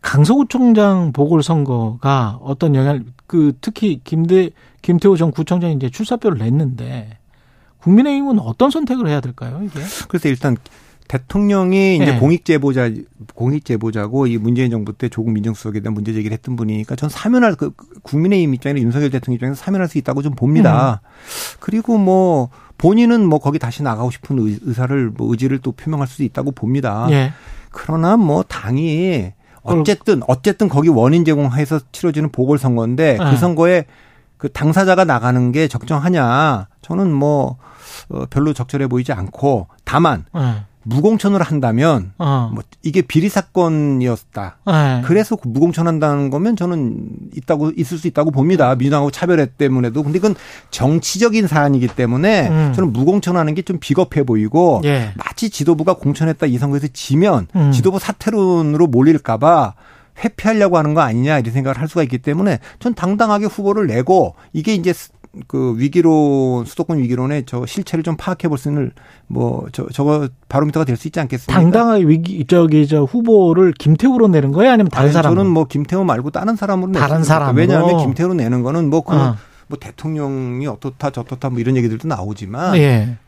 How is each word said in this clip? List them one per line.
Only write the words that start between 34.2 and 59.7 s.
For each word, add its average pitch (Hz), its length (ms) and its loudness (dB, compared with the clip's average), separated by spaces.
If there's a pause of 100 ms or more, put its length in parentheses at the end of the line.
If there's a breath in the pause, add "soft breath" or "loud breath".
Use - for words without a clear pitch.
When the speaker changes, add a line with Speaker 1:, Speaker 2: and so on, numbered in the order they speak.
Speaker 2:
그 143 140 -8
당사자가 185 540 2
나가는 123 460 0
게 151 160 0
적정하냐? 143 1040 0 (140)
저는 175 300 -2
뭐, 139 440 0 (520 loud breath)
어, - 220 -8
별로 147 240 0
적절해 135 320 -6
보이지 127 260 -4
않고 104 540 -2 (180)
다만 139 400 0 (120)
Speaker 1:
예. 117 280 -2 (180)
Speaker 2:
무공천으로 196 600 2
한다면 127 720 0
Speaker 1:
어. 135 380 -2
Speaker 2:
뭐 110 80 -8 (200)
이게 160 200 0
비리 165 260 0
사건이었다. 143 1300 -2 (100)
Speaker 1:
네. 139 380 2
Speaker 2:
그래서 208 320 0
그 - 100 -10
무공천한다는 147 840 0
거면 196 260 -2
저는 127 540 -4 (260)
있다고, 156 400 -2
있을 165 220 -4
수 170 100 -4
있다고 156 220 0
봅니다. 139 440 2
민주당하고 139 360 0
차별화 170 340 0 (140)
때문에도. 131 440 0
근데 151 140 -2
이건 196 180 2 (360 loud breath)
정치적인 190 760 0
사안이기 139 400 2
때문에 143 600 0
Speaker 1:
음. 156 260 2
Speaker 2:
저는 147 200 0
무공천하는 165 600 0
게 190 60 -4
좀 180 180 -6
비겁해 160 460 -2
보이고 120 600 2
Speaker 1:
예. 127 320 -2
Speaker 2:
마치 - 340 -6
지도부가 165 420 0
공천했다 160 540 -2
이 123 100 0
선거에서 143 380 -2
지면 143 600 0
Speaker 1:
음. 147 180 4
Speaker 2:
지도부 185 260 2
사퇴론으로 175 880 0
몰릴까 131 500 2
봐 147 380 2 (500 soft breath)